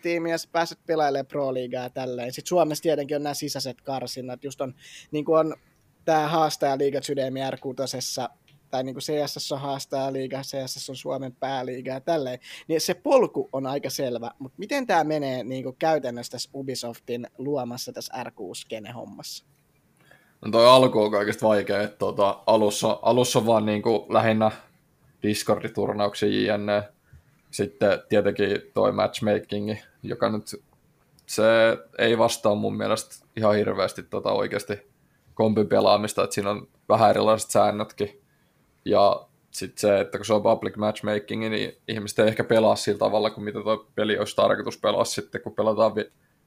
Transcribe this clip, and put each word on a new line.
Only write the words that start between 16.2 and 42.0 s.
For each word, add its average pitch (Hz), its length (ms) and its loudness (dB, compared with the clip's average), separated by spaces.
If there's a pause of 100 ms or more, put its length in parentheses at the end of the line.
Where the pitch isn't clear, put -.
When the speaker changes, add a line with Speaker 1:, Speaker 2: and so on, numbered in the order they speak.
Speaker 1:
tässä - 220 -10
Ubisoftin 120 760 -8 (100)
luomassa 127 560 -6
tässä - 300 -10
R 123 80 -12
kuusi 101 300 -12
skene-hommassa? 110 840 -14 (1000)
Speaker 2:
No 107 60 -6
toi 117 160 8
alku 127 340 8
on 104 100 2
kaikista 107 360 0
vaikea, 101 340 2
että 104 160 -6
tota, 98 500 -2
alussa, 107 540 2
alussa 123 380 2
on 110 60 2
vaan 110 200 4
niinku 107 440 0
lähinnä 110 420 4 (720)
Discord-turnauksia 104 1080 -2
J 104 280 0
N 104 120 -4
E. 104 140 2 (680)
Sitten 101 480 0 (100)
tietenkin 101 520 2 (120)
toi 104 180 2
matchmaking, 104 840 -2 (280)
joka 110 260 -2
nyt, - 340 -8 (640)
se - 180 0 (540)
ei 113 200 4
vastaa 110 380 2
mun 104 220 -4
mielestä 107 380 -4 (200)
ihan 104 200 4
hirveästi 101 480 0
tota 101 280 -4
oikeasti 101 640 -4 (400)
kompin 107 340 2
pelaamista, 104 560 2
että - 100 -6
siinä 101 160 -2
on 104 180 -6 (220)
vähän 110 200 6
erilaiset 107 420 2
säännötkin. 104 720 0 (640)
Ja 101 420 2 (240)
sit - 260 -12
se, 101 220 4
että 101 180 -2
kun 101 80 -10
se 110 80 2
on 104 100 4
public 107 320 0
matchmaking, 107 760 -4
niin 104 280 -6 (100)
ihmiset 107 320 -6